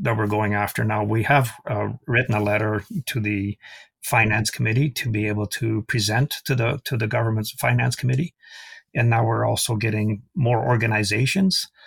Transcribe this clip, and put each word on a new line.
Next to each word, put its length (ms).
that 160
we're 120
going 260
after 300
now. 180
We 220
have, 280
uh, 220
written 300
a 40
letter 440
to 140
the 380
Finance 460
Committee 420
to 200
be 160
able 220
to 400
present 560
to 100
the, 300
to 120
the 120
government's 420
Finance 460
Committee. 380
And 160
now 140
we're 200
also 300
getting 480
more 280
organizations 1040